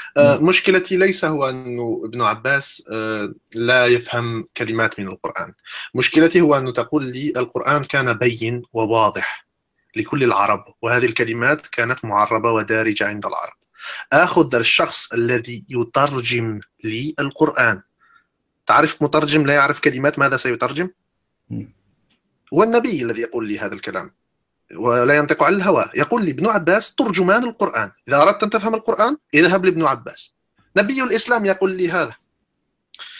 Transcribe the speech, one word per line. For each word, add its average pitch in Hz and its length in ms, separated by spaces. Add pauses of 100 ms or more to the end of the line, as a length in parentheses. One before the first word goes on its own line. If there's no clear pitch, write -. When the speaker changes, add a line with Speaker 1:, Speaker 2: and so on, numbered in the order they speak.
(160)
Speaker 1:
أه، 143 180
Speaker 2:
نعم. 143 100
Speaker 1:
مشكلتي 185 520
ليس 185 280
هو 147 240
أنه 123 560
ابن 117 180
عباس، 117 720
أه، 110 420 (200)
لا 120 320
يفهم 120 720
كلمات 110 440
من 98 80
القرآن. - 440 (420)
مشكلتي 156 460
هو 147 180
أنه 127 140
تقول 127 400
لي: 139 240
"القرآن 135 480
كان 131 280
بين 117 500 (100)
وواضح 110 760 (480)
لكل 131 280
العرب، 101 400 (180)
وهذه 123 240
الكلمات 120 600
كانت 120 380
معربة 110 480
ودارجة 110 540
عند 104 200
العرب." 85 320 (540)
آخذ 156 420
الشخص - 580
الذي 117 560
يترجم 120 920 (240)
لي 113 360
القرآن. 135 600 (840)
تعرف 147 360
مترجم 147 440
لا 143 80
يعرف 139 260
كلمات 135 380
ماذا 135 180
سيترجم؟ 131 520 (600)
Speaker 3:
مم. 113 220 (800)
Speaker 1:
والنبي 226 500
الذي 117 200
يقول 113 260
لي 101 100
هذا 101 160
الكلام، 95 360 (640)
ولا 120 400
ينطق 147 260
عن 160 120
الهوى، 180 300 (100)
يقول 214 300
لي: 165 60
"ابن 135 160
عباس 202 480
ترجمان 196 500
القرآن، 175 460 (180)
إذا 143 140
أردت 202 200
أن 208 80
تفهم 220 240
القرآن، 220 420 (180)
اذهب 175 300
لابن 165 200
عباس." - 500 (420)
نبي 247 260
الإسلام 233 440
يقول 190 240
لي 185 200
هذا. 165 240 (1040)